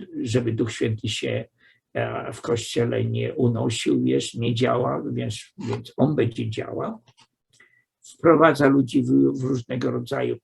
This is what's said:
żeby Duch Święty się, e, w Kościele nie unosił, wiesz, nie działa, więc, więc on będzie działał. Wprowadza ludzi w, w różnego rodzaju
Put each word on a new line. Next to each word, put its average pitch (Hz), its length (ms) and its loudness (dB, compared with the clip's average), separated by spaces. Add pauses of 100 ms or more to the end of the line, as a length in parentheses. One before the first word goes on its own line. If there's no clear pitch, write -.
(220)
żeby 120 300 0
Duch 113 200 -2
Święty 113 360 -2
się, 120 360 -4 (500)
e, 117 380 -4
w - 80 -16
Kościele 117 640 0
nie 117 300 -2
unosił, 120 680 0
wiesz, 131 320 0
nie 120 200 -2
działa, 123 480 0 (100)
więc, 120 460 -8
więc 117 380 -8
on 147 180 4
będzie 117 360 0
działał. - 520 -8 (1120)
Wprowadza 147 540 6
ludzi 135 340 2
w, 135 380 2
w 127 40 -6
różnego 127 460 -2
rodzaju 123 540 -4